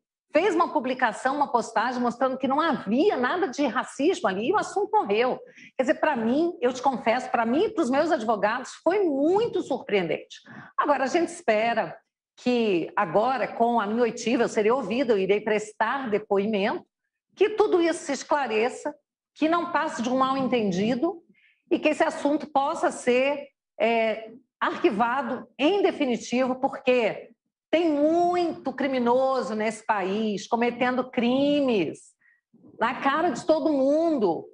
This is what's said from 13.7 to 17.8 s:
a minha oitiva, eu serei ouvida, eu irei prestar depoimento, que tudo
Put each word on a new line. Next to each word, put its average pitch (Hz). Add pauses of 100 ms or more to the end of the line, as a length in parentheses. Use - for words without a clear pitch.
a 202
minha 226
oitiva, 233
eu 208
serei 220
ouvida, 240
eu 208
irei 190
prestar 220
depoimento, 208 (480)
que 427
tudo 415